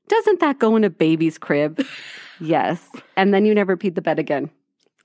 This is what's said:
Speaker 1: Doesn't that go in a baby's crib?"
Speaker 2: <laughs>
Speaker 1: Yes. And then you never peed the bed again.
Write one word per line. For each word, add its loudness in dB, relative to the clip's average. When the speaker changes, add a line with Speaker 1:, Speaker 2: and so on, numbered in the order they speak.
Speaker 1:
Doesn't 2
that 0
go 4
in 4
a 2
baby's 0
crib?" -2
Speaker 2:
<laughs> -16
Speaker 1:
Yes. -2
And 4
then 4
you 4
never 2
peed -4
the -4
bed -2
again. -4